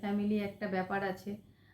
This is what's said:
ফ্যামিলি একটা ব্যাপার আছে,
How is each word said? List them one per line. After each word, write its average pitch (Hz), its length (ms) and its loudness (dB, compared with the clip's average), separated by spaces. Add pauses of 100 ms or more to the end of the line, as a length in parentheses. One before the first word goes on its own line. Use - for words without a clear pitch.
ফ্যামিলি 208 380 2
একটা 202 300 -2
ব্যাপার 185 360 0
আছে, 196 320 -4 (380)